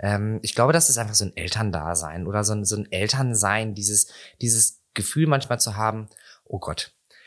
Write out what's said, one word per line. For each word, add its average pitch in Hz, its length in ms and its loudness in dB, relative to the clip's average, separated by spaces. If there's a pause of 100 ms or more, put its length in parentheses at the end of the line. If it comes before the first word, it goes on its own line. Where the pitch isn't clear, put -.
Ähm, 104 420 0
ich - 120 -6
glaube, 123 180 4
das - 160 4
ist 120 80 2
einfach 110 180 -2
so 113 120 2
ein - 100 -8
Elterndasein 85 920 -4
oder 104 160 0
so 107 120 0
ein, 104 100 -2
so 104 120 0
ein 104 140 -6
Elternsein, 107 840 2
dieses, 101 340 2 (320)
dieses 113 400 2 (140)
Gefühl 151 320 2
manchmal 135 340 2
zu 101 160 -2
haben, 110 320 -2 (380)
oh 98 120 -8
Gott, - 360 -8 (320)